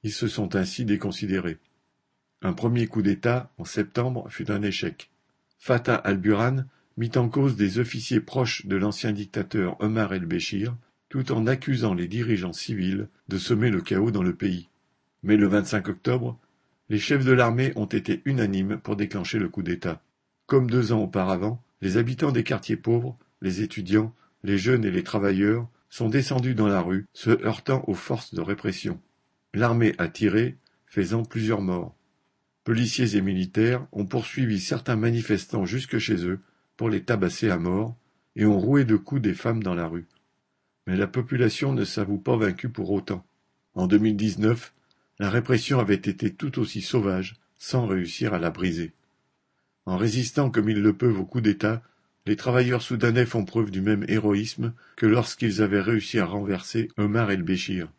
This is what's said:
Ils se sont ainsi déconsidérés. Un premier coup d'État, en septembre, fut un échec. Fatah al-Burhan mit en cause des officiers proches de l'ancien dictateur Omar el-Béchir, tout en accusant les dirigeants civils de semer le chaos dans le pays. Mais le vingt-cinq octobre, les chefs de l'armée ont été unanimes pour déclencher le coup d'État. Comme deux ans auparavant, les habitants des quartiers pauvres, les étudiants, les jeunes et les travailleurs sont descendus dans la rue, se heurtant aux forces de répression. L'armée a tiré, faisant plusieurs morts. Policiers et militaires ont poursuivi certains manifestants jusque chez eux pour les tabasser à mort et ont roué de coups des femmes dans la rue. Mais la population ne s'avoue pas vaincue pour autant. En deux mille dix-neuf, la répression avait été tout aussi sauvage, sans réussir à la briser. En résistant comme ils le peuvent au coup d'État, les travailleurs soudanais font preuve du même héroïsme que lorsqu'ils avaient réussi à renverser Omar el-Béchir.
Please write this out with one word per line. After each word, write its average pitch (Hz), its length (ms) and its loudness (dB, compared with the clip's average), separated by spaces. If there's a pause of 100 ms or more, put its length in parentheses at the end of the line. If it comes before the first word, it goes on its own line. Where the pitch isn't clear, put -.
Ils 110 80 -6
se 117 160 -4
sont 101 280 -4
ainsi 95 300 -2
déconsidérés. 95 720 -2 (840)
Un 92 100 0
premier 117 320 0
coup 107 160 -4
d'État, 120 560 0
en 82 80 -12
septembre, 120 640 -4
fut - 220 -8
un 101 100 -2
échec. - 480 -6 (480)
Fatah 123 380 0
al-Burhan 107 720 0 (320)
mit 113 180 -2
en 120 120 4
cause 131 280 0
des 101 240 2
officiers 120 400 -2
proches - 480 -2
de 95 80 0
l'ancien 104 380 -2
dictateur 98 680 -4
Omar 107 320 0
el-Béchir, 95 640 -4 (340)
tout 135 220 -4
en 113 160 0
accusant 123 480 0
les 87 120 -2
dirigeants 101 460 -2
civils 98 540 -4 (220)
de 95 100 -2
semer 113 320 2
le 90 100 0
chaos 104 300 0
dans 98 100 0
le - 140 2
pays. 90 340 -4 (540)
Mais 104 140 6
le 104 100 6
vingt-cinq 101 420 0
octobre, 123 500 -2 (500)
les 107 100 0
chefs 135 260 2
de 131 60 6
l'armée 123 440 4
ont 101 120 -2
été - 380 -2
unanimes 104 520 0
pour 107 180 -4
déclencher 101 440 -4
le 90 100 -2
coup 95 140 -6
d'État. 87 400 -4 (420)
Comme 127 240 4
deux 117 220 2
ans 107 100 2
auparavant, 95 580 -2 (220)
les 95 160 0
habitants 127 340 2
des 120 120 0
quartiers 110 340 -2
pauvres, 120 400 -2 (240)
les 92 200 -2
étudiants, 107 540 0 (280)
les 101 140 2
jeunes 113 280 2
et 98 60 0
les 90 120 0
travailleurs 104 640 0 (220)
sont 117 180 -4
descendus 127 480 0
dans 107 120 4
la 95 140 2
rue, 95 320 -2
se - 160 -4 (160)
heurtant 123 420 -2
aux 104 60 -2
forces - 400 -6
de 90 80 -4
répression. - 580 -6 (540)
L'armée 117 440 4
a 85 100 -2
tiré, 110 480 0 (300)
faisant 107 380 -2
plusieurs 110 380 -2
morts. 90 320 -4 (680)
Policiers 117 540 0
et 98 40 4
militaires 104 680 0
ont 101 140 -4
poursuivi 117 560 -2
certains 127 340 -2
manifestants 107 720 0
jusque 123 340 -4
chez 90 260 -2
eux 92 140 -2 (380)
pour 113 120 -2
les 104 140 0
tabasser 104 460 0
à 90 80 2
mort 98 380 -2 (400)
et 107 100 2
ont 104 140 6
roué 131 240 4
de 110 120 4
coups 131 260 -2
des 101 120 0
femmes 113 280 -2
dans 92 140 -2
la 85 120 -2
rue. 82 200 -8 (800)
Mais 92 80 0
la 98 120 2
population 127 640 0
ne 120 120 0
s'avoue 101 340 -2
pas 120 200 0
vaincue 104 320 0
pour 95 220 -6
autant. 92 340 -4 (500)
En 92 100 0
deux 104 140 6
mille 107 180 2
dix-neuf, 107 560 0 (460)
la 101 100 -2
répression 120 500 2
avait 101 160 4
été 95 380 -2
tout 135 260 -6
aussi 101 220 -4
sauvage, 95 540 -2 (220)
sans 123 280 -2
réussir 95 480 -2
à 87 60 -2
la 85 100 0
briser. 85 440 -4 (920)
En 92 100 -2
résistant 120 520 0
comme 113 180 2
ils 104 140 2
le 104 120 6
peuvent 110 260 2
au 92 60 -4
coup 120 160 -4
d'État, 107 420 0 (420)
les 107 100 2
travailleurs 123 460 2
soudanais 120 460 2
font 110 180 -2
preuve 110 240 -2
du 95 120 -2
même 104 260 2
héroïsme 107 640 0 (240)
que 117 80 0
lorsqu'ils 107 560 2
avaient 101 180 4
réussi 107 380 0
à 95 80 2
renverser 101 600 -4 (100)
Omar 104 320 2
el-Béchir. 92 580 -2 (120)